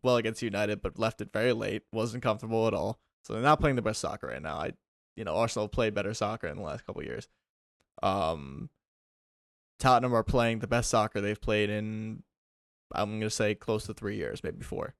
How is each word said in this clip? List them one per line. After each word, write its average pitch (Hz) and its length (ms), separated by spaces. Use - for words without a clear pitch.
well 123 140
against 110 240
United, 104 400
but - 180
left 110 220
it 98 120
very 117 200
late. 107 380
Wasn't 113 320
comfortable 113 440
at 107 60
all. 90 260
So 110 100
they're 110 80
not 151 180
playing 139 160
the 120 60
best 107 200
soccer 76 260
right 64 140
now. 78 160
I, 76 140
you 110 80
know, 82 120
Arsenal 110 320
played 110 260
better 101 200
soccer 110 340
in 76 100
the 85 60
last 76 220
couple - 180
years. - 240
Um, 80 680
Tottenham 127 340
are 113 100
playing 117 360
the 104 80
best 120 220
soccer 110 320
they've 101 200
played 107 280
in, 107 540
I'm 107 260
gonna 107 100
say, 107 260
close 107 320
to 110 60
three 104 240
years, 64 260
maybe - 200
four. - 360